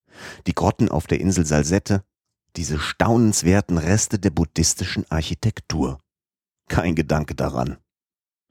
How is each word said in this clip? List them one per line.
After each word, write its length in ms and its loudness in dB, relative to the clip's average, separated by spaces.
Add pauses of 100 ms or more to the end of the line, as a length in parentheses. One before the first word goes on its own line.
(480)
die 80 -2
Grotten 340 2
auf 180 -2
der 120 0
Insel 260 0
Salsette, 580 0 (520)
diese 240 -4
staunenswerten 1000 2
Reste 420 0
der 120 2
buddhistischen 800 -2
Architektur. 920 -4 (680)
Kein 280 0
Gedanke 400 0
daran. 420 -4 (720)